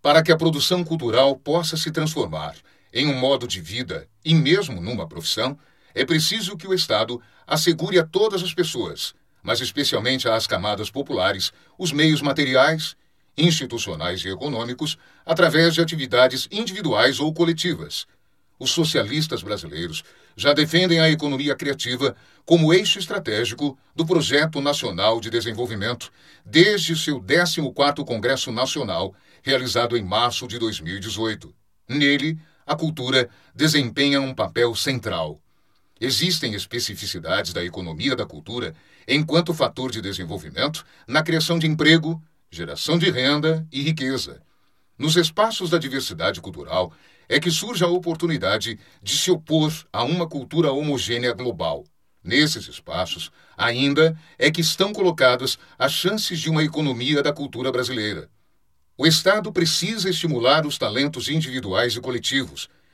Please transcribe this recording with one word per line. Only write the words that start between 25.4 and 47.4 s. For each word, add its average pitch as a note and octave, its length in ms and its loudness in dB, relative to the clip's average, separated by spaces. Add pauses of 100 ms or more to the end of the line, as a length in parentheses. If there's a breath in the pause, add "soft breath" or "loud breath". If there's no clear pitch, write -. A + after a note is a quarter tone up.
desde E3 520 4
seu D3 240 -4
décimo D3+ 520 2
quarto - 320 2
Congresso B2 460 -2
Nacional, A2 640 -4 (280 soft breath)
realizado A#2+ 540 0
em A2 60 0
março G2+ 460 -2
de A#2+ 100 -10
dois A2 220 -4
mil E2 160 -8
e G2 40 -8
dezoito. A2 540 -6 (340)
Nele, C#3+ 480 0 (300 loud breath)
a D3 80 -2
cultura D#3 560 0 (240 soft breath)
desempenha C#3+ 680 2
um C3+ 140 -4
papel A#2 400 0
central. G2+ 640 -4 (600)
Existem C3+ 540 -2
especificidades G2 1000 -6
da F2 120 -4
economia F2 500 -4
da A2 120 -6
cultura A#2 480 -10 (320 soft breath)
enquanto D#3+ 480 2
fator C3 360 -2
de G#2+ 120 -8
desenvolvimento F#2 800 -6 (220 soft breath)
na D3+ 160 0
criação E3 360 0
de D#3+ 80 0
emprego, D#3 560 4 (280)
geração - 480 -4
de F3 120 2
renda D3+ 600 0
e C3+ 100 -4
riqueza. C3+ 600 -4 (560)
Nos D#3+ 180 2
espaços F#3 540 0
da E3+ 80 2
diversidade B2+ 600 -4
cultural F2+ 520 -4 (360 soft breath)
é C3+ 120 2